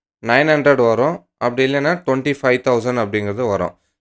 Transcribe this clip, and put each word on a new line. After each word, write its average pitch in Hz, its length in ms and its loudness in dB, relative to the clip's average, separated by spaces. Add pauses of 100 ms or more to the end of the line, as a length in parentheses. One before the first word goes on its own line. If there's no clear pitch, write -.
(220)
நைன் 131 280 2
ஹண்ட்ரட் 143 320 4
வரும், 120 340 2 (220)
அப்படி 120 260 -2
இல்லைன்னா 143 360 0
ட்வென்டி 135 340 -2
ஃபைவ் 131 280 0
தௌசண்ட் 123 380 0
அப்படிங்கிறது 104 460 -4
வரும். 92 280 -2 (260)